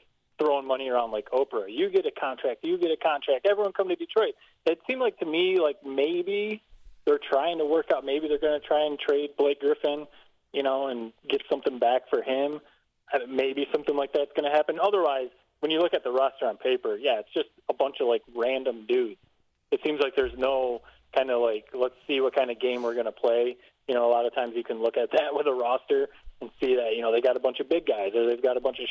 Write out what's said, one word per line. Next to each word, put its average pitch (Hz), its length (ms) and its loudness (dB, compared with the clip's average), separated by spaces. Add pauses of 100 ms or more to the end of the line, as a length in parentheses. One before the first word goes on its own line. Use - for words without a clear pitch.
(400)
throwing 143 280 0
money 131 200 -2
around 120 240 0
like, 107 200 -4
"Oprah, 127 360 0
you 143 220 -2
get 180 160 2
a 147 60 -2
contract, 131 520 -4
you 170 140 0
get 175 140 0
a 151 60 -2
contract, 143 520 0
everyone 202 240 0
come 190 160 -2
to 175 60 0
Detroit." 175 400 0 (300)
It 165 220 0
seemed 262 140 -2
like 233 180 0
to 180 60 -4
me, 180 340 2
like, 151 240 2
maybe 175 800 -2 (440)
they're 147 140 4 (120)
trying 156 260 2
to 156 80 0
work 156 280 2
out, 135 120 -2
maybe 147 220 -2
they're 147 100 0
gonna 151 220 0
try 151 260 0
and 147 140 -4
trade 147 380 0
Blake 143 240 2
Griffin, 147 440 0 (480)
you 139 80 -2
know, 139 260 0
and 117 240 -6 (160)
get 139 220 0
something 135 300 -2
back 123 300 2
for 120 120 0
him. 139 380 -2 (520)
Uh, 143 160 0
maybe 135 440 -2
something 147 240 -2
like 139 180 -4
that's 143 220 0
gonna 147 160 0
happen. 151 280 2
Otherwise, 160 500 2 (320)
when 156 100 -2
you 156 80 2
look 175 160 2
at - 80 -2
the 120 80 -2
roster 135 340 0
on 107 120 -2
paper, 123 400 -2
yeah, 120 220 0
it's - 140 -14
just 160 160 -4 (180)
a 117 60 -2
bunch 139 260 -2
of, 131 80 0
like, 117 140 2 (140)
random 120 520 -2
dudes. 120 320 0 (520)
It 139 120 0
seems 151 180 -2
like 135 140 -2
there's 123 220 0
no 131 440 0 (340)
kinda, 131 220 0
like, 113 360 0
"Let's 127 220 0 (100)
see 139 160 0
what 131 140 2
kind 127 160 2
of 117 80 -10
game 123 240 -2
we're 117 120 -2
gonna 117 160 -2
play." 120 460 0 (300)
You 131 80 0
know, 120 100 2
a 120 60 4
lot 120 160 2
of - 80 -6
times 120 200 -4
you 117 80 -4
can 113 200 -6
look 117 140 0
at 120 160 -2
that 147 160 2
<laughs> 143 40 -4
with 147 140 0
a 135 60 2
roster 131 560 0 (320)
and 117 180 -14
see 127 160 2
that, 117 200 0
you 117 60 -4
know, 117 100 0
they 117 100 2
got 127 140 4
a 123 40 -6
bunch 127 200 -2
of 135 100 -6
big 165 180 0
guys 104 260 0
or 117 140 2
they've 120 160 -2
got 127 140 2
a 120 40 -6
bunch 127 180 -2
of 123 100 -10